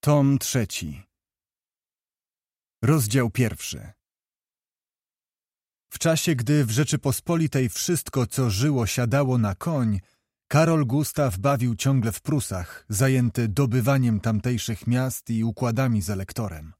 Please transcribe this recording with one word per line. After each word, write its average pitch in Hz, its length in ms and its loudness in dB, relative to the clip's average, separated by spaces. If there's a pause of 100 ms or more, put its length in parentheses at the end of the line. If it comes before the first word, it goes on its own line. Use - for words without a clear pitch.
Tom 139 380 4
trzeci. 90 640 -4 (1800)
Rozdział 123 480 2
pierwszy. 80 640 -4 (2000)
W - 80 -14
czasie, 165 360 2
gdy 139 300 2
w 110 60 -2
Rzeczypospolitej 143 960 0
wszystko, - 580 -2
co 127 240 0
żyło, 120 360 0
siadało 127 520 0
na 104 160 2
koń, 120 460 -2 (480)
Karol 156 380 4
Gustaw 135 520 -2
bawił 123 360 0
ciągle 127 380 0
w - 80 -10
Prusach, 101 680 -6
zajęty 123 600 2
dobywaniem 123 720 2
tamtejszych 113 680 -2
miast 127 440 -2
i 113 140 0
układami 120 580 0
z 101 80 -4
elektorem. 95 680 -8